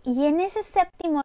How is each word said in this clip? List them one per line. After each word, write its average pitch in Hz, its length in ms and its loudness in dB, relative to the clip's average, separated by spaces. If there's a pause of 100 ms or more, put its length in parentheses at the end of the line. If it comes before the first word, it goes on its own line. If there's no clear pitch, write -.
Y 254 220 0
en 302 140 2
ese 392 240 -4
séptimo 339 600 -2